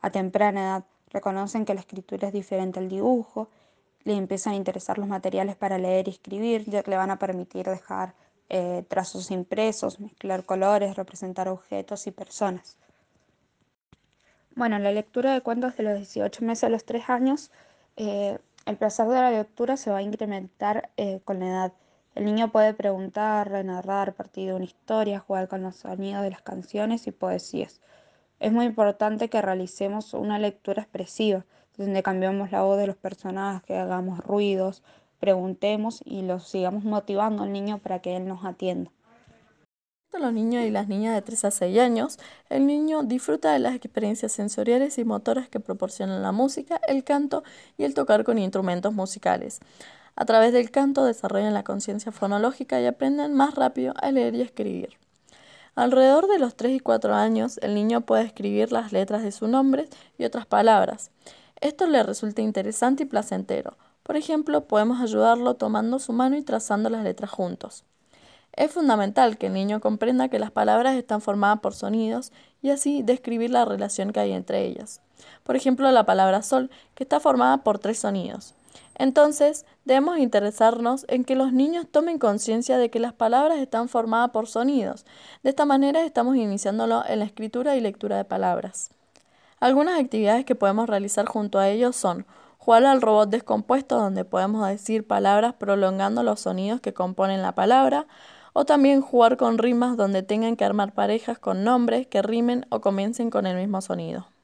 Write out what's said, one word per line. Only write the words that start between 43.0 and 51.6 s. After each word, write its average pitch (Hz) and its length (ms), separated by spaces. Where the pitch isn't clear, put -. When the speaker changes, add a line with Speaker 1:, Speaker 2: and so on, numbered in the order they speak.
Speaker 2:
disfruta 285 500
de 285 60
las 254 160
experiencias 220 560
sensoriales 233 680
y 240 60
motoras 226 440
que - 100
proporcionan 190 640
la 190 80
música, 269 560
el 277 160
canto 285 400
y 302 60
el 285 120
tocar 226 280
con 226 160
instrumentos 190 560
musicales. 190 640
A - 120
través 226 260
del 240 180
canto 277 340
desarrollan 208 500
la 202 100